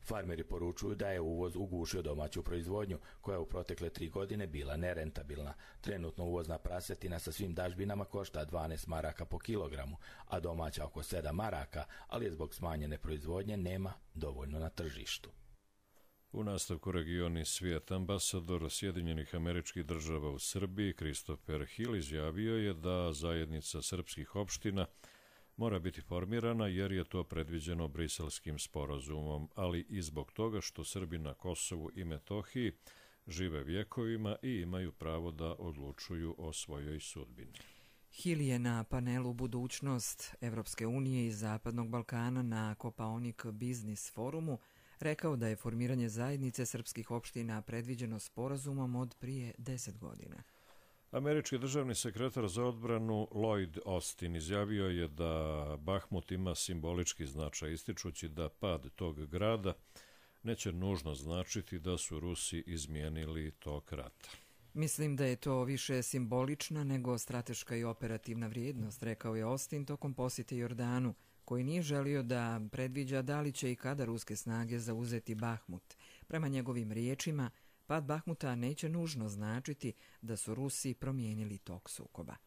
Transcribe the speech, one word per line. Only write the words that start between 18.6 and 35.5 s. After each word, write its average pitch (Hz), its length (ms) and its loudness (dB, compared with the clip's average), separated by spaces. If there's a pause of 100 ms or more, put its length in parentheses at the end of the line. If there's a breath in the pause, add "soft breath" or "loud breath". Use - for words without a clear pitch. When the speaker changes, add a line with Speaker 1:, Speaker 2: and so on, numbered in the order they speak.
Speaker 2:
Sjedinjenih 85 640 0
Američkih 85 520 0
Država 78 440 0
u 69 80 -2
Srbiji, 95 540 0
Christopher 76 760 -2
Hill, 117 300 -2
izjavio 80 600 0
je 104 180 2
da 87 380 2
zajednica 80 720 0
srpskih - 540 -4
opština 98 500 2 (680 loud breath)
mora 110 220 2
biti 85 220 -2
formirana 113 680 2
jer 95 260 2
je 92 120 2
to 90 200 0
predviđeno 80 640 0
Briselskim 76 680 -2
sporazumom, 76 960 -2
ali 87 340 2
i 98 140 -2
zbog 76 300 -4
toga 110 280 0
što - 240 -6
Srbi 87 340 -4
na 73 160 -4
Kosovu 82 600 -2
i 92 100 -4
Metohiji 101 680 0 (540 loud breath)
žive 80 380 0
vjekovima 107 800 0
i 131 80 0
imaju 92 420 0
pravo 82 380 0
da 80 240 -2